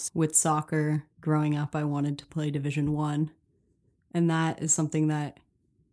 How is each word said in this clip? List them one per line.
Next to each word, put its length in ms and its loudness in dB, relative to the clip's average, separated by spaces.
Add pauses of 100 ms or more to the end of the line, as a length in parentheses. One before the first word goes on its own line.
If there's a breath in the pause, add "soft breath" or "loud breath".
(140)
With 220 2
soccer, 680 0 (160)
growing 360 2
up, 180 -4
I 100 -2
wanted 340 -2
to 80 -16
play 240 -4
Division 420 -2
One, 400 0 (840)
and 160 4
that 320 0
is 100 0
something 360 2
that 300 -2 (540)